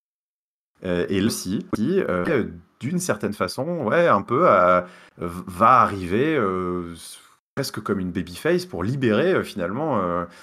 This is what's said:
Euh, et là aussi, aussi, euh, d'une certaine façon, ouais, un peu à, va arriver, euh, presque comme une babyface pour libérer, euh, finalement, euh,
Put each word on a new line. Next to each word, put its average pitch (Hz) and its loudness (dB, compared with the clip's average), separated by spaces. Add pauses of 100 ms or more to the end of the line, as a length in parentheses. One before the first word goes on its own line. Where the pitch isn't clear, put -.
(840)
Euh, 87 0
et 98 0
là 104 4
aussi, 101 -4
aussi, 156 0
euh, 90 -2 (340)
d'une 165 -4
certaine 107 -2
façon, 135 -4
ouais, 165 2
un 107 4
peu 139 2
à, 90 6 (320)
va 90 2
arriver, 101 0
euh, 90 -2 (640)
presque 135 -6
comme 104 -2
une 90 -4
babyface 98 -2
pour 87 -6
libérer, 131 0
euh, 113 0
finalement, 110 -4
euh, 87 -2 (180)